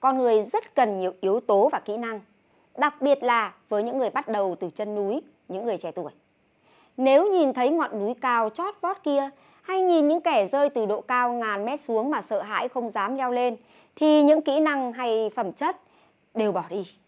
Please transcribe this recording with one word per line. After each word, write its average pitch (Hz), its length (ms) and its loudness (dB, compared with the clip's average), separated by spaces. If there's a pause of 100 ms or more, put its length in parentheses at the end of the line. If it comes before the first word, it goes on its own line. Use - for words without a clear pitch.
con 262 180 0
người 233 240 2
rất 392 320 -6
cần 214 240 2
nhiều 185 220 -2
yếu 196 200 0
tố 214 320 4
và 247 80 -4
kỹ 208 160 -8
năng, 226 240 -8 (560)
đặc 285 260 -2
biệt 285 200 2
là 233 300 0 (160)
với 208 140 0
những 247 160 -4
người 233 120 0
bắt 277 180 -6
đầu 196 320 -2
từ 175 100 -6
chân 208 240 -8
núi, 208 280 -4 (260)
những 190 160 -8
người 208 140 -4
trẻ 165 120 -10
tuổi. 147 220 -10 (840)
Nếu 269 340 4
nhìn 330 220 4
thấy 254 180 2
ngọn 294 280 0
núi 208 220 -4
cao 233 300 0
chót 370 300 -6
vót 370 220 -4
kia, 277 280 -2 (320)
hay 381 200 -2
nhìn 330 260 4
những 330 120 2
kẻ 254 260 2
rơi 285 240 0
từ 226 160 -2
độ 208 140 -2
cao 247 320 0
ngàn 214 320 -4
mét 277 160 -6
xuống 233 300 -2
mà 247 120 -2
sợ 190 200 -4
hãi 214 260 -4
không 233 220 -6
dám 220 260 -4
leo 254 160 -2
lên, 247 240 0 (400)
thì 302 260 6
những 302 200 6
kỹ 294 180 0
năng 277 320 0
hay 226 420 -2
phẩm 196 180 -4
chất 320 240 -4 (580)
đều 214 180 0
bỏ 175 160 -2
đi. 185 220 -8 (160)